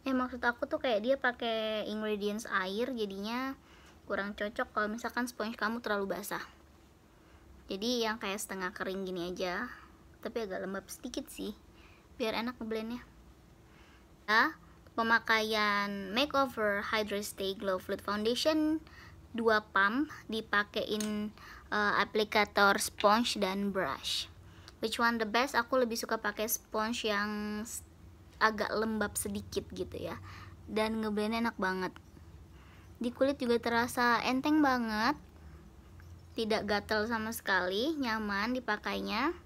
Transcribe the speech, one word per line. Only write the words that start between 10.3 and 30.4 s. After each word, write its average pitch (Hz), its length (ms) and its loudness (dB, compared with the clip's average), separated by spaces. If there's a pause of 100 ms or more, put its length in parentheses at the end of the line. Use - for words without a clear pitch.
agak 190 240 -6
lembab 190 240 -6
sedikit - 400 -10
sih, 196 240 -8 (640)
biar 220 240 -2
enak 247 160 -6
ngeblendnya. 220 480 -6 (1200)
Ya, 240 320 4 (400)
pemakaian 214 1120 2
Makeover 240 800 2
Hydra 208 320 -2
Stay 196 320 -4
Glow 190 240 -2
Fluid 196 240 -6
Foundation 302 800 2 (480)
dua 220 320 4
pump 214 480 2 (160)
dipakein, 214 1040 -2 (400)
eh, 208 320 2
aplikator 208 800 4
sponge 220 560 4
dan 196 320 0
brush. 180 560 -2 (560)
Which 220 160 -2
one 233 240 4
the 214 60 0
best? 269 260 2
Aku 240 240 2
lebih 233 160 2
suka 226 240 -2
pakai 214 320 -2
sponge 220 560 -2
yang 208 560 -2
s-, - 240 -10 (540)
agak 214 320 4
lembab 214 480 0
sedikit 202 480 -4
gitu 185 320 -8
ya. - 160 -6 (480)